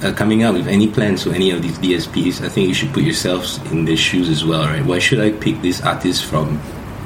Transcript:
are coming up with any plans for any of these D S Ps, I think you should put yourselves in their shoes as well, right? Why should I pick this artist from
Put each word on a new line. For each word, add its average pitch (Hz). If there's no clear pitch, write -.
are 98
coming 110
up 113
with 87
any 101
plans 101
for 90
any 92
of 85
these 82
D 92
S 82
Ps, -
I 90
think 95
you 90
should -
put -
yourselves 90
in 80
their 80
shoes 90
as 76
well, 80
right? 76
Why 90
should 110
I 107
pick -
this 90
artist 87
from 76